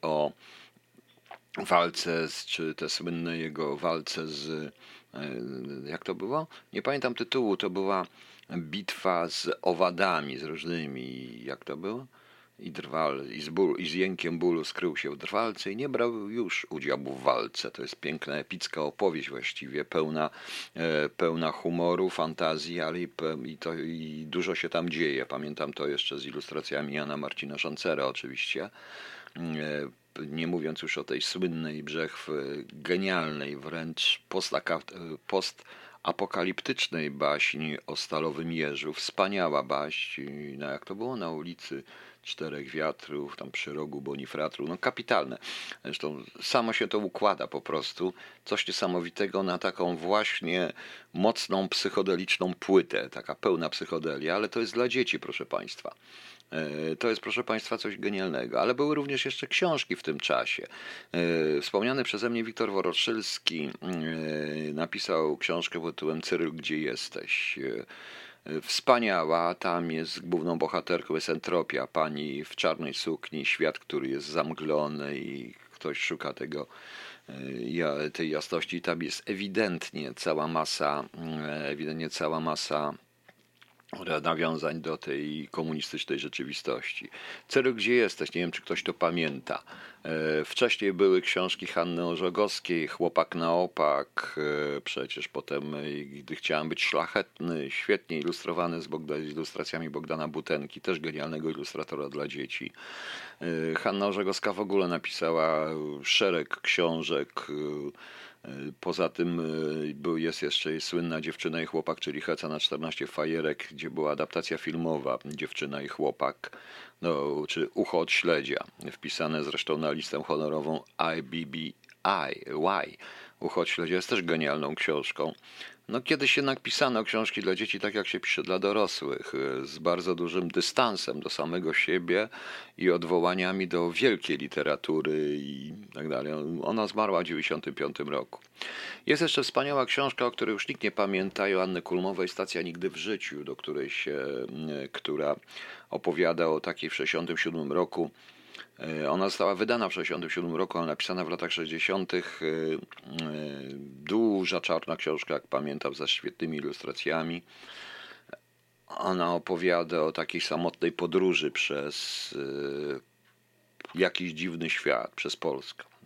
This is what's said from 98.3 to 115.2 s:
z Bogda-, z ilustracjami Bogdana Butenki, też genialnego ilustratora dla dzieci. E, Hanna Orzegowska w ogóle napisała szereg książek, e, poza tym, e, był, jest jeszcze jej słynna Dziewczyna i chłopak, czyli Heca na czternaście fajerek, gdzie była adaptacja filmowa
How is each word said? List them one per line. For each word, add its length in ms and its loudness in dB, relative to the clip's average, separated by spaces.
z 60 -10
Bogda-, 400 -4
z 40 -8
ilustracjami 580 -4
Bogdana 380 -4
Butenki, 540 -2
też 180 0
genialnego 500 -4
ilustratora 600 -6
dla 180 -4
dzieci. 440 -6
E, 340 0
Hanna 320 2
Orzegowska 460 0
w 60 -6
ogóle 280 4
napisała 800 2
szereg 580 4
książek, 880 2
e, 40 -4
poza 300 2
tym, 300 2
e, 540 0
był, 240 0
jest 240 0
jeszcze 300 0
jej 100 -2
słynna 400 0
Dziewczyna 400 -2
i 40 0
chłopak, 340 -2
czyli 220 -4
Heca 280 -2
na 100 -2
czternaście 480 -2
fajerek, 640 0
gdzie 180 -6
była 220 2
adaptacja 460 -2
filmowa 680 0